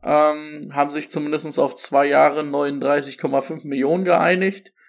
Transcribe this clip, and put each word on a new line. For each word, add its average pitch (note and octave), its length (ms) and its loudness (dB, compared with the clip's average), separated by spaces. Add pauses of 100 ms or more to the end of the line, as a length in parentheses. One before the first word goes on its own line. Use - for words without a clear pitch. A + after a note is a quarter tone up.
Ähm, D3+ 680 0
haben C#3+ 200 0
sich D3 180 -8
zumindest D3+ 500 -4
auf C#3 160 2
zwei C#3+ 300 2
Jahre D3 400 4
neununddreißig C#3+ 720 -2
Komma C3+ 240 0
fünf D#3+ 240 -10
Millionen D3 400 0
geeinigt. F3+ 680 0 (180)